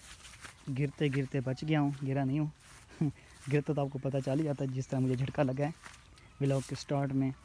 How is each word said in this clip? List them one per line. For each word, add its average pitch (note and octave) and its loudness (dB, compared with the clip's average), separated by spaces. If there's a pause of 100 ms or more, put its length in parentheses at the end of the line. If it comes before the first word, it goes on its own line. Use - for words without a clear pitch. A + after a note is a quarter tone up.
(720)
गिरते C#3 0
गिरते C3+ 0
बच C3 -4
गया D#3 4
हूँ, C#3+ 2
गिरा C3+ 0
नहीं C3+ 2
हूँ। D3+ 0 (500)
<laughs> D3+ 4 (380)
गिरता D3 2
तो C#3+ 2
आपको C#3 -2
पता C#3 0
चल C3+ 2
ही D#3+ 2
जाता C#3+ 0
है, C3 -2
जिस C3 -4
तरह C3+ 0
मुझे B2+ 4
झटका C3+ 0
लगा C3+ 2
है, E3 -2 (680)
Vlog C3+ 4
के C#3 -6
start C#3 0
में C3+ 2 (140)